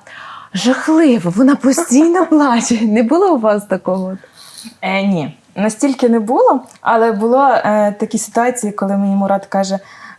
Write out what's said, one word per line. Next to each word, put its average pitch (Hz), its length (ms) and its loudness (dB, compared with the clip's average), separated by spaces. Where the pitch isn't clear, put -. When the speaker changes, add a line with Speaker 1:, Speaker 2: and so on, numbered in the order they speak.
Speaker 1:
«Жахливо, 240 840 0
вона 262 200 4
постійно 320 720 2
<laughs> - 40 -4
плаче». 240 520 0
Не 226 220 2
було 339 300 2
у 277 60 0
вас 208 260 0
такого? 185 520 -4
Speaker 2:
Е, 190 220 -4
ні, 175 340 -2
настільки 226 540 -2
не 233 100 2
було, 277 420 2
але 226 300 2
було, 233 400 2
е, 208 480 0
такі 220 180 -4
ситуації, 233 560 -4
коли 202 240 -4
мені 196 180 0
Мурат 196 300 -2
каже: 190 340 -4